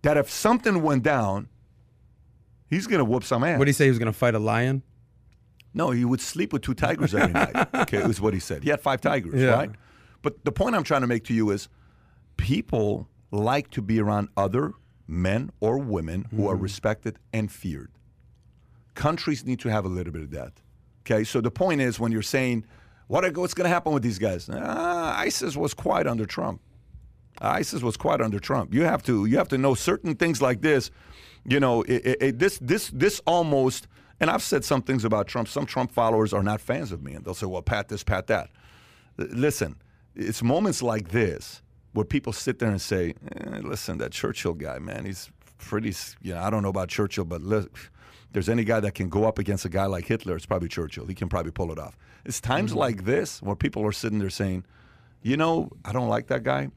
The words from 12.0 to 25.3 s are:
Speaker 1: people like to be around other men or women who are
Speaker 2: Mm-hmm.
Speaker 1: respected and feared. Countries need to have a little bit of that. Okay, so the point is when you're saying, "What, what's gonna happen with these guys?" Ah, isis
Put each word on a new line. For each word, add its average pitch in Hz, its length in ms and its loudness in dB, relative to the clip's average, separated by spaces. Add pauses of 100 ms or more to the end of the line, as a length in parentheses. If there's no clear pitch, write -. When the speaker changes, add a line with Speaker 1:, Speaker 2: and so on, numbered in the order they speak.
Speaker 1:
people 107 720 0 (220)
like 117 400 0
to 127 100 -4
be 110 180 2
around 104 380 2
other 110 340 2 (340)
men 92 540 0
or 113 200 2
women 95 540 -4
who 104 140 2
are 95 60 2
Speaker 2:
Mm-hmm. 101 100 0
Speaker 1:
respected 107 560 -4 (140)
and 110 180 -2
feared. 71 400 -8 (1040)
Countries 151 500 0
need 127 140 -2
to 123 100 -2
have 107 160 2
a - 20 -2
little 90 240 -4
bit 78 120 -10
of 71 80 -12
that. 65 220 -10 (520)
Okay, 107 180 2
so 120 160 0
the 117 120 0
point 180 280 2
is 123 200 0
when 117 120 0
you're 110 100 0
saying, 123 440 0 (420)
"What, 170 300 0
what's 175 160 -2
gonna 175 160 0
happen 170 240 2
with 131 100 2
these 107 160 0
guys?" 95 320 -2
Ah, 339 680 -2
isis - 380 -2